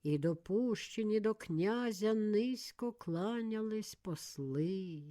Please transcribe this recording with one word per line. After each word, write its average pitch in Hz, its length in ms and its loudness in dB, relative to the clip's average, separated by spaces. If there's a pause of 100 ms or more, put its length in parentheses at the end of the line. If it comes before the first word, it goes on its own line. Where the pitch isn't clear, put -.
І 151 140 2
допущені 214 1000 0
до 214 160 2
князя 214 760 2
низько 226 800 0
кланялись 220 1040 -2
посли 156 1160 -4